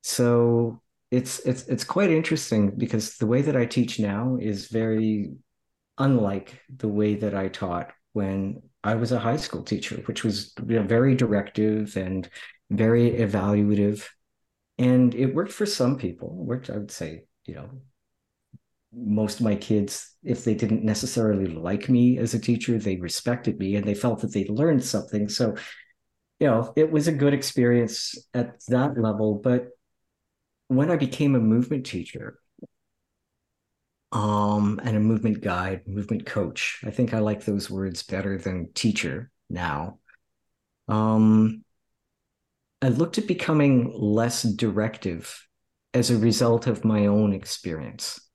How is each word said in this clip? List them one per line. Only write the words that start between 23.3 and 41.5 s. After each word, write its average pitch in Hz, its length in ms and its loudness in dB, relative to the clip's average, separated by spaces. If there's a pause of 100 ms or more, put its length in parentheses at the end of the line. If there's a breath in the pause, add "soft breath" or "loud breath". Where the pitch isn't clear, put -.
me 98 180 -2
and 101 120 -2
they 101 80 0
felt 113 260 -2
that 107 120 -6
they 101 120 0
learned 131 380 2
something. 107 440 -2
So, 110 280 -2 (840 loud breath)
you 147 80 4
know, 117 280 2
it 156 160 4
was 156 160 2
a 165 40 2
good 143 220 2
experience 120 840 0 (180)
at - 340 -4
that 131 300 2
level. 107 380 0
But 123 340 0 (960)
when 143 240 2
I 170 60 4
became 143 380 2
a 123 40 4
movement 123 460 2
teacher, - 540 -10 (1700)
um, 104 720 0
and 113 120 -2
a 107 60 2
movement 110 400 2
guide, 92 460 -4
movement 101 380 -6
coach, - 600 -4
I 107 60 -6
think 117 220 0
I 113 60 0
like 104 240 -2
those 101 260 -4
words 95 340 -6
better 95 340 -6
than 90 360 -6
teacher 104 560 -2 (200)
now. 85 500 -6 (880 soft breath)
Um, 110 800 4 (1160)